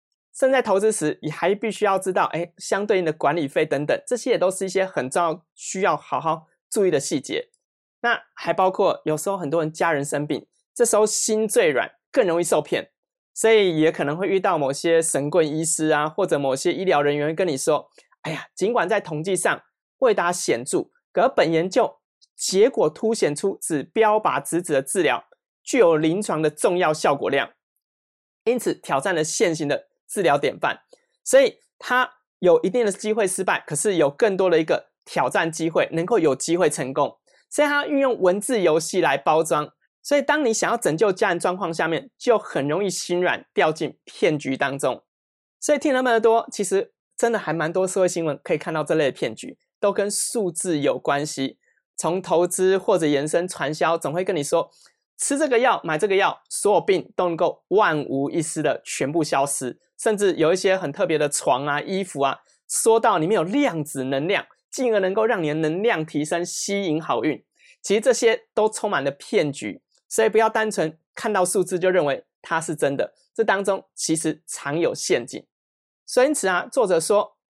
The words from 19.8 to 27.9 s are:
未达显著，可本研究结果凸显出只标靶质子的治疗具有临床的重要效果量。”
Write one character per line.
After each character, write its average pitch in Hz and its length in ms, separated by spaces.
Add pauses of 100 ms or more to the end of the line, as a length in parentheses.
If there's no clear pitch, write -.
未 247 140
达 180 200
显 131 320
著， 156 240 (240)
可 214 160
本 170 240
研 170 180
究 - 280 (380)
结 202 320
果 196 220
凸 220 240
显 147 220
出 196 260
只 151 220
标 214 340
靶 147 240
质 165 180
子 180 120
的 135 100
治 175 220
疗 123 220 (360)
具 - 160
有 170 180
临 160 240
床 170 220
的 151 80
重 180 260
要 170 160
效 156 220
果 123 160
量。” 135 220 (880)